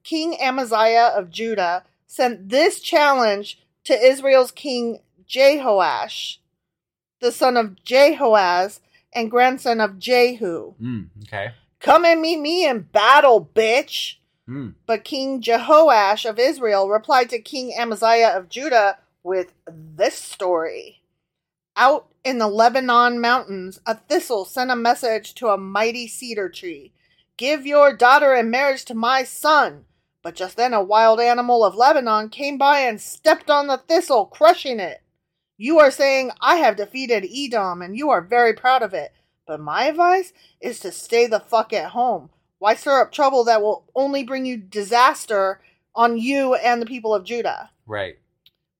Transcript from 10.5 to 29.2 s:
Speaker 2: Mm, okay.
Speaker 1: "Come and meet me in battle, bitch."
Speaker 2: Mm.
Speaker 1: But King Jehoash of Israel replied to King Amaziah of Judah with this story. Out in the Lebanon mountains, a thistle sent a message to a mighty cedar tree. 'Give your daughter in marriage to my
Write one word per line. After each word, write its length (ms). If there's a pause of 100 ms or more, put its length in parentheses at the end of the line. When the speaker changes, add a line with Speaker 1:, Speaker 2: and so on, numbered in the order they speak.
Speaker 2:
Mm, 260 (160)
okay. 280 (280)
Speaker 1:
"Come 240
and 160
meet 200
me 260
in 140 (120)
battle, 640
bitch." 600 (320)
Speaker 2:
Mm. 260 (120)
Speaker 1:
But 180
King 360
Jehoash 880
of 100
Israel 500
replied 420
to 80
King 400
Amaziah 580
of 120
Judah 500 (240)
with 320 (120)
this 480
story. 840 (760)
Out 320 (160)
in 140
the 100
Lebanon 720
mountains, 640
a 100
thistle 480
sent 260
a 60
message 580
to 140
a 100
mighty 480
cedar 420
tree. 440 (440)
'Give 300
your 300
daughter 380
in 160
marriage 360
to 80
my 300